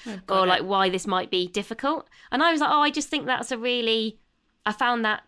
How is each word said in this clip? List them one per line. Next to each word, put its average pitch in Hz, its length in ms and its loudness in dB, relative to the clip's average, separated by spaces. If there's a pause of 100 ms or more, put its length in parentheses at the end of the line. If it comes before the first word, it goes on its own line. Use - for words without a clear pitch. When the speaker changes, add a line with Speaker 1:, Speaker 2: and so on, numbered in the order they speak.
Speaker 1:
Oh, 208 200 -10
got 190 140 2
Speaker 2:
or 185 60 4
Speaker 1:
it. 180 40 4
Speaker 2:
like, 180 140 4
why 190 260 2
this 180 180 -4
might 185 240 -2
be 185 160 0
difficult. 233 600 -4 (240)
And 269 120 0
I 339 80 4
was 311 100 0
like, 302 100 2
"Oh, 294 100 4
I 294 100 4
just 294 180 -6
think 294 160 -4
that's 240 260 -4
a 247 60 -2
really," 226 640 -2 (460)
I 214 80 -2
found 240 320 0
that 214 220 -2